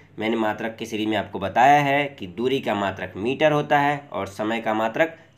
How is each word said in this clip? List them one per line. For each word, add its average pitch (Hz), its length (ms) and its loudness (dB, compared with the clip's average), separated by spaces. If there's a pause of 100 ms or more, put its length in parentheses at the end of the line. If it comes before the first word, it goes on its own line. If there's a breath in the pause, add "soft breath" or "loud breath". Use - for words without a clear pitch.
(180 loud breath)
मैंने 110 180 0
मात्रक 110 420 -2
की 113 80 -10
सीरीज 107 220 -4
में 107 80 0
आपको 98 220 -4
बताया 117 440 6
है 143 220 0
कि 139 220 -10
दूरी 117 340 -2
का 113 140 -2
मात्रक 92 420 -4
मीटर 135 360 2
होता 147 260 2
है 143 340 -2
और 98 140 -6
समय 110 340 -4
का 113 140 -2
मात्रक 113 420 0 (220 soft breath)